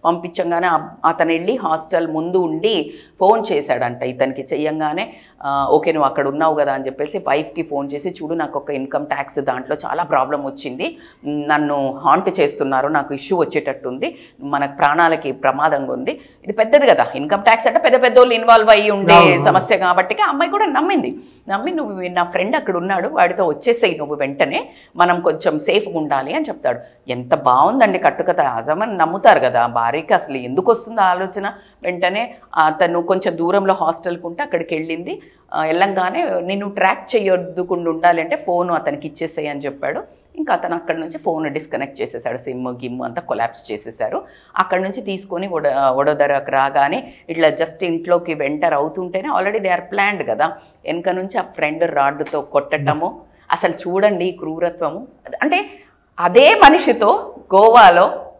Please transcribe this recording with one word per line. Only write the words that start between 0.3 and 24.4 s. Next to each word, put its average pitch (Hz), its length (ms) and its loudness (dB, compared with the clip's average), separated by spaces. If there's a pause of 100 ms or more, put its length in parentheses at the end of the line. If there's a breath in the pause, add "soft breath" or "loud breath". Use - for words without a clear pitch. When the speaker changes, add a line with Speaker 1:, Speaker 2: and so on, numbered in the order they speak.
Speaker 1:
ఆ, 165 220 -2 (180)
అతను 165 260 2
వెళ్ళి 165 240 -2
హాస్టల్ 165 500 -2
ముందు 160 300 -4
ఉండి 170 580 -2 (260 loud breath)
ఫోన్ 214 320 4
చేశాడంట 123 500 -4
ఇతనికి. 131 400 -4
చెయ్యంగానే, 156 720 -6 (280 loud breath)
ఆ, 139 280 -2
"ఓకే, 160 220 2
నువ్వు 147 160 2
అక్కడ 135 200 -2
ఉన్నావు 156 260 0
కదా" 143 180 0
అని 135 140 -6
చెప్పేసి 143 320 -8
వైఫ్కి 156 440 -4
ఫోన్ 139 320 -6
చేసి, 147 160 -8
"చూడు, 160 240 -8
నాకు 147 240 -6
ఒక 143 120 -10
ఇన్కమ్ 143 360 -6
ట్యాక్స్ 143 320 -6
దాంట్లో 131 380 -4 (100)
చాలా 165 160 -4
ప్రాబ్లం 139 420 -2
వచ్చింది, 139 540 -8 (280 loud breath)
నన్ను 147 760 -2
హాంట్ 185 360 2
చేస్తున్నారు, 139 480 0
నాకు 143 260 -2
ఇష్యూ 175 240 -4
వచ్చేటట్టుంది, 139 800 -4 (240 loud breath)
మన 143 240 -2
ప్రాణాలకి 151 680 2
ప్రమాదంగా 139 600 0
ఉంది." 131 280 -8 (240 loud breath)
ఇది 202 80 -8
పెద్దది 233 340 4
కదా, 127 280 4
ఇన్కమ్ 151 280 -2
ట్యాక్స్ 226 240 4
అంటే 233 120 2
పెద్ద 254 240 4
పెద్ద 247 160 6
వాళ్ళు 247 160 8
ఇన్వాల్వ్ 226 360 6
అయ్యి 214 200 8
ఉండే 190 240 4
Speaker 2:
అవును, 175 140 10
అవును. 170 160 4
Speaker 1:
సమస్య 185 320 4
కాబట్టి 185 460 2
ఆ 381 60 2
అమ్మాయి 311 220 0
కూడా 415 160 0
నమ్మింది. 294 540 0 (280 loud breath)
నమ్మి, 220 240 -4
"నువ్వు, 214 300 -6
నా 180 220 -2
friend 185 320 -2
అక్కడ 208 200 -2
ఉన్నాడు, 185 320 -2
వాడితో 185 360 2
వచ్చేసేయి 180 540 0
నువ్వు 147 160 -6
వెంటనే, 139 460 -2 (360 loud breath)